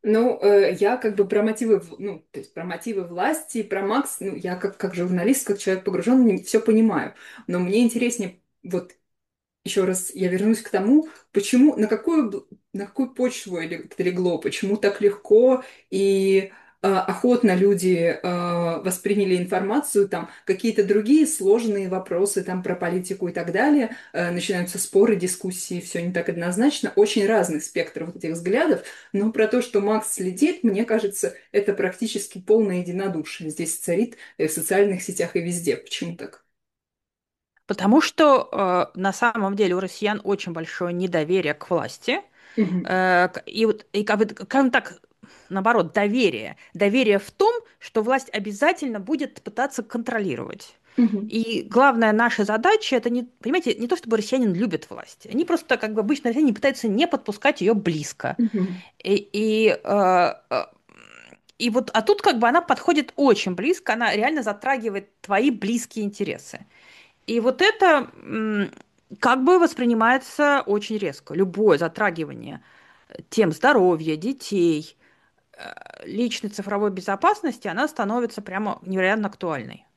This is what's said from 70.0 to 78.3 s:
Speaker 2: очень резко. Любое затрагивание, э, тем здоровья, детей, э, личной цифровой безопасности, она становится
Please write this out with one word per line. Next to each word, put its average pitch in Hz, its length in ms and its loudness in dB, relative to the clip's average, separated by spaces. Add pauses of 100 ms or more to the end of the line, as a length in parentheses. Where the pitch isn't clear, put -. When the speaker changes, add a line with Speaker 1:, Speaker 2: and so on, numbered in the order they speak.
Speaker 2:
очень 208 320 -4
резко. 165 360 -8
Любое 185 440 4
затрагивание, 160 840 -4 (480)
э, - 200 -18
тем 185 220 2
здоровья, 175 640 2
детей, 170 800 -2 (640)
э, - 480 -18
личной 220 440 -4
цифровой 202 420 -2
безопасности, 220 760 -2
она 220 200 -2
становится 233 540 -4